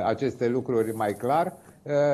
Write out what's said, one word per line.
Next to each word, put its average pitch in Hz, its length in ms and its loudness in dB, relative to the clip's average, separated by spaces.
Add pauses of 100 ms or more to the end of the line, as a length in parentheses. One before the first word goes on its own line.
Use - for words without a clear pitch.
aceste 120 420 0
lucruri 117 480 0
mai 107 180 0
clar. 156 440 0 (260)
Uh, 147 100 -6 (200)